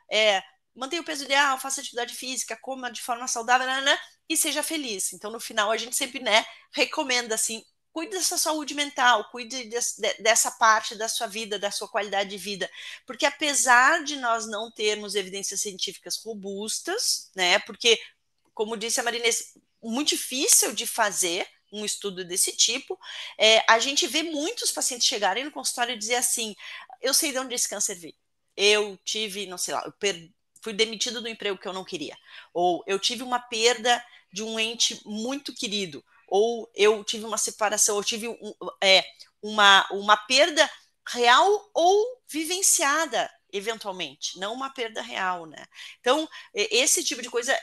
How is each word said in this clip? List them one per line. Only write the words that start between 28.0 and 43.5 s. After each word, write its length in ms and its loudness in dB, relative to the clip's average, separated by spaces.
Eu 480 4
tive, 400 -6
não 120 -12
sei 160 -4
lá, 120 -4
eu 80 -12
per-, 380 -4
fui 120 -8
demitido 480 -2
do 80 -8
emprego 280 -6
que 100 -12
eu 60 -6
não 120 -10
queria." 320 -10
Ou 340 0
"Eu 120 0
tive 240 -4
uma 160 -2
perda 640 2
de 100 -8
um 160 -6
ente 460 -2
muito 480 -6
querido." 500 -6
Ou 480 0
"Eu 280 4
tive 220 -6
uma 120 -6
separação, 600 0
eu 60 -2
tive 240 -4
um, 260 -10
é, 200 8
uma, 500 8
uma 260 4
perda 520 4
real 640 6
ou 540 2
vivenciada, 1000 0